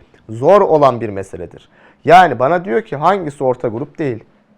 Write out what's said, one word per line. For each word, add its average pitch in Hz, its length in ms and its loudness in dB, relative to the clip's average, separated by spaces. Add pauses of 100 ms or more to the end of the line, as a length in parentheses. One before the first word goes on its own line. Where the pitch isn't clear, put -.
(300)
zor 143 320 2
olan 143 400 2
bir 110 80 -6
meseledir. 92 600 -14 (360)
Yani 156 340 4
bana 170 260 0
diyor 220 160 -4
ki 160 140 -12
hangisi 156 480 -4
orta 127 240 -2
grup 120 320 -8
değil. 127 240 -6 (340)